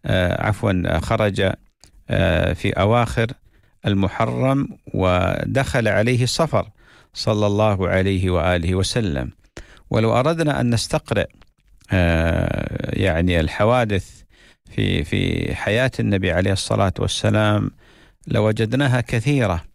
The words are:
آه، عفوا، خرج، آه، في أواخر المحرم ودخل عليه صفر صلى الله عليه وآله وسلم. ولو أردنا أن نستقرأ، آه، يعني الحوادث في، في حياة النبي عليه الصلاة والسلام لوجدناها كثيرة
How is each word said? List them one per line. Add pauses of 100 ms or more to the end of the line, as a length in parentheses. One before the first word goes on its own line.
آه،
عفوا،
خرج، (580)
آه،
في
أواخر (600)
المحرم (260)
ودخل
عليه
صفر (460)
صلى
الله
عليه
وآله
وسلم. (600)
ولو
أردنا
أن
نستقرأ، (680)
آه،
يعني
الحوادث (460)
في،
في
حياة (100)
النبي
عليه
الصلاة
والسلام (560)
لوجدناها
كثيرة (100)